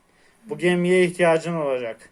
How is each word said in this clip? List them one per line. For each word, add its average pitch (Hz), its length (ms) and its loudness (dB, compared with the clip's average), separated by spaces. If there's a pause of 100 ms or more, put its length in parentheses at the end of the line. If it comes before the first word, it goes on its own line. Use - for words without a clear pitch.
(440)
bu 151 140 -10
gemiye 180 460 2
ihtiyacın 170 500 0
olacak. 127 580 -6